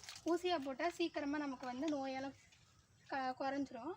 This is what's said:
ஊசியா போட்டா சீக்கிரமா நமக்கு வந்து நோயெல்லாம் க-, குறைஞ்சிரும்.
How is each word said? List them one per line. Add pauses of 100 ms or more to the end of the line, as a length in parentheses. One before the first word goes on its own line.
(260)
ஊசியா
போட்டா
சீக்கிரமா
நமக்கு
வந்து
நோயெல்லாம் (760)
க-,
குறைஞ்சிரும்.